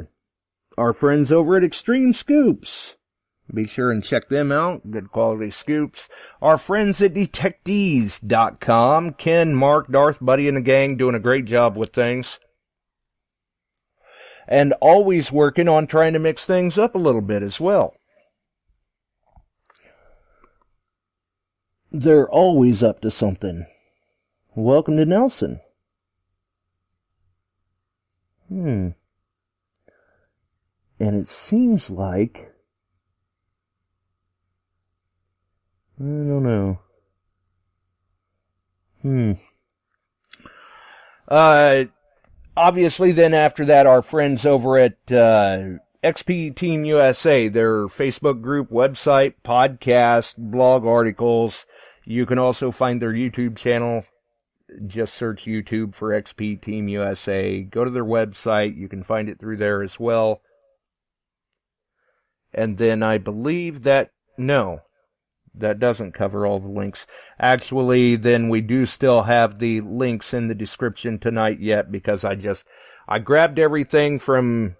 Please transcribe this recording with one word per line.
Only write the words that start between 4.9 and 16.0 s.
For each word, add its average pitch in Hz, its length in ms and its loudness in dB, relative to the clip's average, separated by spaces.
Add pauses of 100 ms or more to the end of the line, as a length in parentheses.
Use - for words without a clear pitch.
Good 104 200 -10
quality 110 400 -2
scoops. - 580 -6 (320)
Our 156 160 4
friends 202 460 -2
at 190 100 2
Detectees 175 1120 -4
dot 113 340 0
com. 139 520 2
Ken, 165 420 0
Mark, 139 380 2
Darth, 139 320 2
Buddy, 135 240 2
and 139 80 0
the 131 60 -4
gang 135 340 2
doing 123 180 0
a 110 60 -4
great 127 240 0
job 117 320 2
with 110 160 -6
things. 123 460 -4 (2000)
And 143 360 2
always 175 500 4
working 147 360 2
on 156 180 2
trying 160 260 2